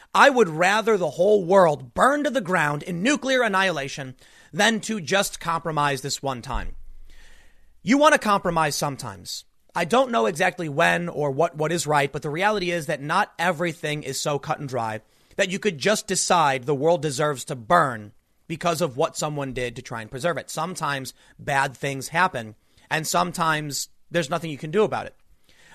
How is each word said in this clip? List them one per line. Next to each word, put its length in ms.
I 140
would 180
rather 480
the 140
whole 340
world 500
burn 300
to 60
the 100
ground 440
in 200
nuclear 380
annihilation 720
than 280
to 200
just 400
compromise 580
this 240
one 180
time." 360
You 160
want 160
to 60
compromise 560
sometimes. 680
I 100
don't 260
know 160
exactly 420
when 400
or 220
what, 260
what 140
is 160
right, 220
but 120
the 80
reality 400
is 160
that 160
not 380
everything 640
is 180
so 160
cut 220
and 100
dry 320
that 140
you 80
could 220
just 260
decide 580
the 120
world 260
deserves 440
to 100
burn 580
because 340
of 140
what 220
someone 340
did 240
to 60
try 200
and 100
preserve 260
it. 140
Sometimes 640
bad 360
things 340
happen, 440
and 160
sometimes 840
there's 180
nothing 220
you 80
can 100
do 140
about 240
it. 80